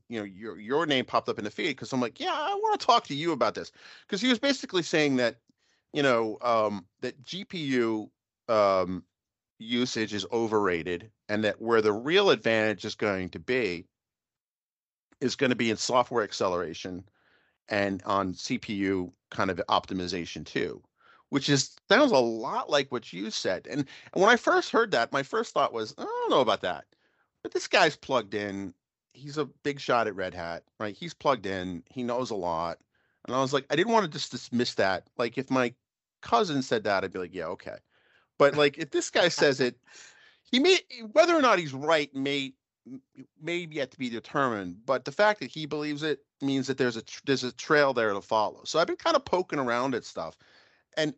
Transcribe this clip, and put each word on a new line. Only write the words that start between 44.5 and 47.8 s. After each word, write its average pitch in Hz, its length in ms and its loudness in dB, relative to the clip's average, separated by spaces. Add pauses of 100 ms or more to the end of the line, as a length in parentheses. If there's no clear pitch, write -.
But 139 180 0
the 147 80 -6
fact 208 280 2
that 131 100 -10
he 156 160 -10
believes 147 360 -6
it 151 220 -2 (160)
means 135 260 0
that 131 120 -4
there's 123 180 0
a 113 60 -10
tr-, - 240 -18
there's 131 180 0
a 123 80 -6
trail 147 400 4